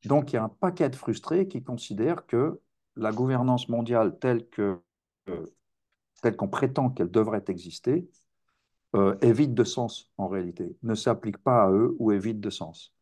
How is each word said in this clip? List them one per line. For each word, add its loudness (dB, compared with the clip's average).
Donc, 0
il -2
y 2
a 0
un -4
paquet -2
de -10
frustrés -2
qui -8
considèrent -4
que 0
la -2
gouvernance 0
mondiale 0
telle 0
que, -2
euh, -10
telle 2
qu'on -4
prétend 0
qu'elle -2
devrait 2
exister, -4
euh, 4
est 8
vide 2
de 4
sens -6
en -2
réalité, -6
ne -2
s'applique -2
pas 4
à 4
eux 4
ou 2
est 2
vide -4
de -4
sens. -14